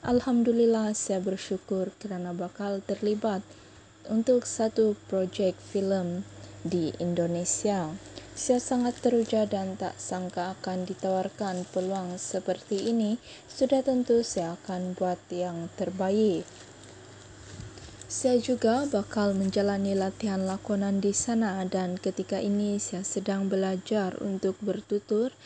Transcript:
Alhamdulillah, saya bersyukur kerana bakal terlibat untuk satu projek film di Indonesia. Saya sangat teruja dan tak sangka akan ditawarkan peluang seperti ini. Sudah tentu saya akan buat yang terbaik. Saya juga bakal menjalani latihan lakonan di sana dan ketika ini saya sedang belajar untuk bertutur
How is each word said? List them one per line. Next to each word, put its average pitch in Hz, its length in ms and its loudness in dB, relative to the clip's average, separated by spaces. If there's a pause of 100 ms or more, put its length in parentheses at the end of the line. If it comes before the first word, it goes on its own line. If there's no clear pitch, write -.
Alhamdulillah, 233 960 4
saya 190 240 -2
bersyukur 190 800 -2
kerana 180 320 -6
bakal 196 480 -4
terlibat 208 560 0 (720)
untuk 226 400 4
satu 220 560 2
projek 185 560 0
film 190 640 0 (400)
di 170 320 2
Indonesia. 175 880 0 (480)
Saya - 240 2
sangat 247 400 0
teruja 220 480 2
dan 190 320 -4
tak 185 240 -4
sangka 180 560 -6
akan 185 320 -4
ditawarkan 190 800 -2
peluang 185 480 -2
seperti 190 720 -4
ini. 220 240 2 (320)
Sudah 262 400 2
tentu 247 400 4
saya 170 320 -4
akan 180 400 -6
buat 180 320 0
yang 175 480 -4
terbaik. 190 640 2 (1700)
Saya 247 320 4
juga 247 480 2
bakal 202 480 2
menjalani 196 560 2
latihan 190 560 0
lakonan 196 480 0
di 202 160 2
sana 214 480 0
dan 185 320 0
ketika 185 480 -2
ini 208 400 0
saya 190 240 -6
sedang 196 400 -2
belajar 190 720 0
untuk 190 400 -2
bertutur 208 720 -2 (160)